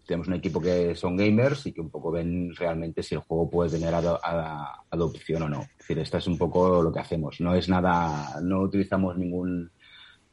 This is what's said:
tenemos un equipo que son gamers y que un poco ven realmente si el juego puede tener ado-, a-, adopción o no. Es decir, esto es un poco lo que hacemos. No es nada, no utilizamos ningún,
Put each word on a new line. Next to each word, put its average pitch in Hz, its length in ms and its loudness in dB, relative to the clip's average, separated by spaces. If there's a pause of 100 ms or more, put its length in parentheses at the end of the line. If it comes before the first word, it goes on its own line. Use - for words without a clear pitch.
tenemos 85 240 -4
un 95 60 0
equipo 85 260 -2
que 87 360 2
son 90 200 -2
gamers 110 520 4
y - 60 -8
que - 60 -14
un 80 120 -8
poco 78 200 -6
ven 85 440 -2
realmente 82 480 -4
si - 100 -6
el 76 80 -4
juego 82 300 0
puede 87 180 2
tener 82 240 0
ado-, 85 280 2
a-, 78 680 -6
adopción 82 540 -2
o 78 60 -2
no. 69 120 -4
Es - 160 -14
decir, 78 220 -4
esto 80 180 -2
es 82 100 -2
un 87 120 0
poco 90 420 4
lo 82 100 4
que 82 80 -2
hacemos. 80 400 -6
No 87 140 2
es 87 160 2
nada, 85 720 2
no 92 200 0
utilizamos 95 540 0
ningún, 90 540 -2 (640)